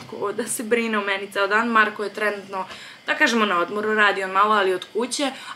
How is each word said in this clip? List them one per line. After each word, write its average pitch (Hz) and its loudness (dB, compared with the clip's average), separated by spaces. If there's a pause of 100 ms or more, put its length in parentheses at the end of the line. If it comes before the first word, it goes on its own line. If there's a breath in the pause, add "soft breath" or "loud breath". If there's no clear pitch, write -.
(100)
ko 202 -6
da 220 -6
se - -6
brine 226 0
o 202 -2
meni 196 -4
ceo 202 0
dan. 220 2
Marko 214 2
je 196 -8
trenutno, 196 -4 (400 loud breath)
da 147 0
kažemo, 233 4
na 180 2
odmoru, 208 0
radi 196 4
on 190 -4
malo, 202 4
ali 190 2
od 180 -6
kuće, 254 -2 (240 loud breath)